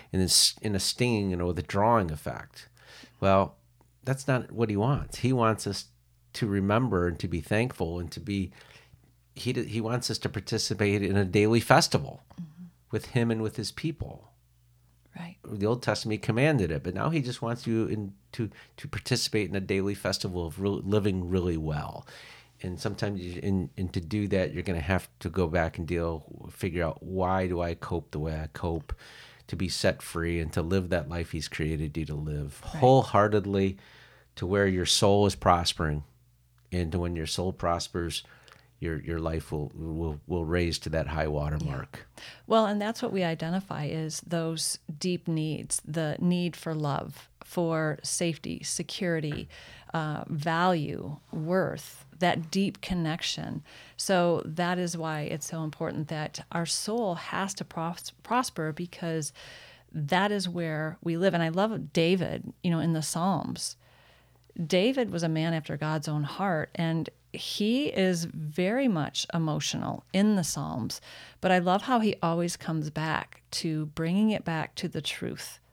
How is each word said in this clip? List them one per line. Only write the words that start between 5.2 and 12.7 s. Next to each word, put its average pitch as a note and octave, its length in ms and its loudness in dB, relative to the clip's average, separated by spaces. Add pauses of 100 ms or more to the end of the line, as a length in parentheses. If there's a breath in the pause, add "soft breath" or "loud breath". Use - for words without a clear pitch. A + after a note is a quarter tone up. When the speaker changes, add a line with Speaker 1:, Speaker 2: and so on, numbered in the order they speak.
Speaker 1:
wants A2+ 360 4
us - 180 -4 (480)
to A#2 140 -2
remember G2+ 600 4
and E2 120 -2
to G2 80 -4
be E2+ 140 -2
thankful G#2 580 0
and E2+ 120 -6
to - 80 -12
be, F#2+ 320 -4 (840 loud breath)
he - 200 -4
d-, A#2+ 120 -2
he G#2+ 140 -4
wants B2 320 -2
us G#2+ 80 -2
to G#2 100 -2
participate G#2 720 0
in F#2+ 120 2
a G2+ 100 6
daily G#2+ 360 6
festival - 600 4 (120)
Speaker 2:
Mm-hmm. F3 320 -14 (260)